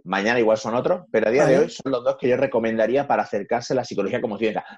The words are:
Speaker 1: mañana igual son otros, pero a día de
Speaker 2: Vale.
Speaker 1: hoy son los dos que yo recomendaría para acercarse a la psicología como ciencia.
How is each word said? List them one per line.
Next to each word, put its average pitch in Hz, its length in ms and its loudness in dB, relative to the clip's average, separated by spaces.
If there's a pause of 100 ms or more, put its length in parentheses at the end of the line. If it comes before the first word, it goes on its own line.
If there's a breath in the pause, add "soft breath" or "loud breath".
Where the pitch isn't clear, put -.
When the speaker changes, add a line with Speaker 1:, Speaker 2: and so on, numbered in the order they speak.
Speaker 1:
mañana 101 340 0
igual 110 180 4
son 113 180 -4
otros, 160 360 -2
pero 107 160 2
a 110 40 2
día 139 140 4
de 131 100 4
Speaker 2:
Vale. 139 100 4
Speaker 1:
hoy - 40 -10
son - 220 -8
los 123 120 -2
dos 131 140 0
que 127 120 0
yo 123 80 2
recomendaría 113 680 0
para 107 160 0
acercarse 117 500 -4
a - 20 0
la 123 80 0
psicología 101 380 -4
como 110 160 -4
ciencia. 110 260 -2 (140 loud breath)